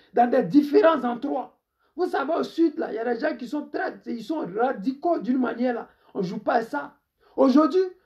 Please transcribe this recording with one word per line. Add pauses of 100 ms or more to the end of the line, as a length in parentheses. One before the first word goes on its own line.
(120)
dans
des
différents
endroits. (380)
Vous
savez,
au
sud,
là,
il
y
a
des
gens
qui
sont
très,
ils
sont (100)
radicaux
d'une
manière,
là. (240)
On
joue
pas
à
ça. (420)
Aujourd'hui, (240)